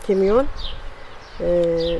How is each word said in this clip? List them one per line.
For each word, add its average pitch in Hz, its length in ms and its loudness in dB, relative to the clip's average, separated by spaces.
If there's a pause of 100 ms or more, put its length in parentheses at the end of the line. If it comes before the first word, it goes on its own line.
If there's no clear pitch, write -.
kimyon, 202 400 4 (920)
ee, 170 580 2